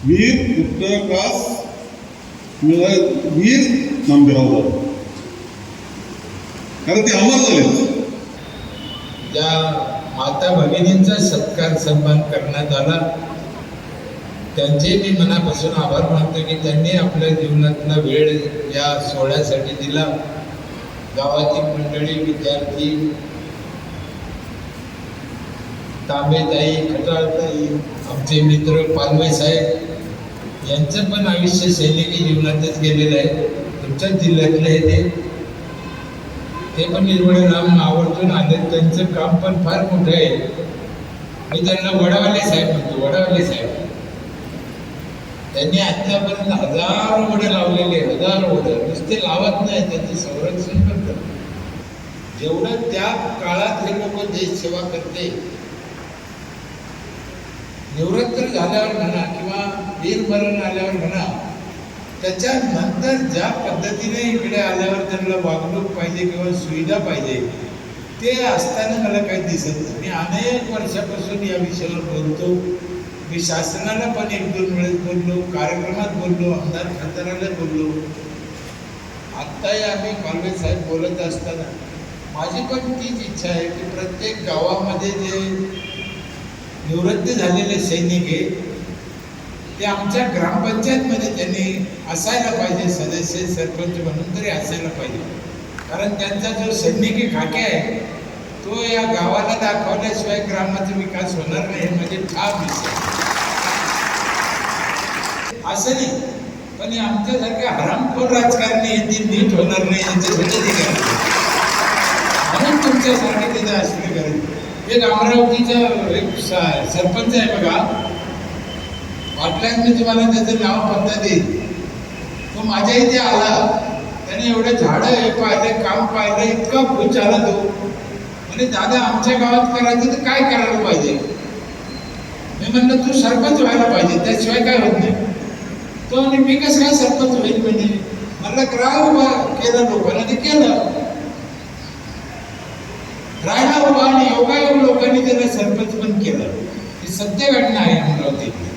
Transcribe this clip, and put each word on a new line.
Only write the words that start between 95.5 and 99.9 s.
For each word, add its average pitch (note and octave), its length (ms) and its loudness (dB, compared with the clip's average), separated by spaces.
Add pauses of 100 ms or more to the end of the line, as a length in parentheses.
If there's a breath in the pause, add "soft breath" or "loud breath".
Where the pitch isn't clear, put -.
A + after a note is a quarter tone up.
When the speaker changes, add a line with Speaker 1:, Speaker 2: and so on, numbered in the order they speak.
Speaker 2:
कारण G3+ 300 -2
त्यांचा G3+ 300 -4 (140)
जो A3+ 140 0
सैनिकी A3+ 580 2
खाके - 260 -2
आहे, - 340 -2 (720)
तो A3 180 -4
या A#3 180 0 (120)
गावाला G3+ 480 0
दाखवल्याशिवाय G#3 800 -2 (100)